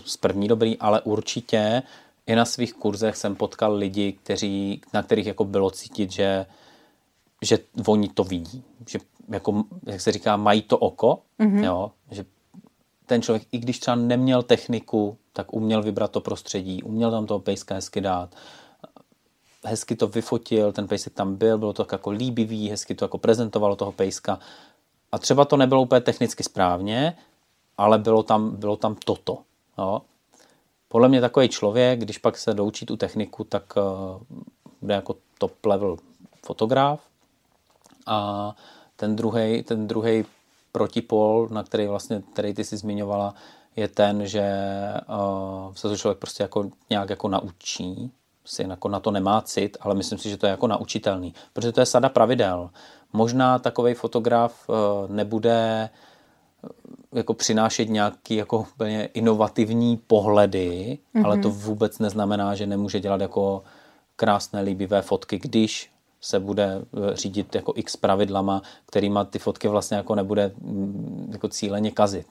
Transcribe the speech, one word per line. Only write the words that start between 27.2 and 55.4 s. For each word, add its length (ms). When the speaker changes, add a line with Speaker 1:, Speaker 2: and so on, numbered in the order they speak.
Speaker 1:
ale 220
bylo 240
tam, 320
bylo 200
tam 200
toto, 320
jo. 240
Podle 220
mě 120
takový 280
člověk, 500
když 180
pak 200
se 160
doučí 320
tu 120
techniku, 460
tak, 200
eh, 40
bude 120
jako 220
top 280
level 320
fotograf. 540
A 500
ten 200
druhej, 480
ten 240
druhej 380
protipol, 800
na 120
který 240
vlastně, 340
který 200
ty 100
jsi 140
zmiňovala, 560
je 120
ten, 400
že, 140
eh, 600
se 160
to 80
člověk 200
prostě 260
jako 260
nějak 200
jako 180
naučí, 840
si 240
jako 200
na 100
to 120
nemá 300
cit, 400
ale 140
myslím 240
si, 100
že 80
to 80
je 60
jako 160
naučitelný, 640
protože 180
to 80
je 60
sada 240
pravidel. 600
Možná 460
takovej 340
fotograf, 760
eh, 40
nebude, 760